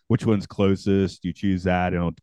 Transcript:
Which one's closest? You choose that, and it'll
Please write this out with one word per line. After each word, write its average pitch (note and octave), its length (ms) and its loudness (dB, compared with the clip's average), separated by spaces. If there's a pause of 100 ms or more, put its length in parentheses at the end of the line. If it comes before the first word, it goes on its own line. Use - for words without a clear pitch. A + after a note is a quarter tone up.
Which - 180 0
one's G#2 200 2
closest? G2 800 0
You F2 80 -6
choose F#2+ 320 -2
that, F2+ 240 0
and F2+ 80 -2
it'll E2+ 160 -2 (100)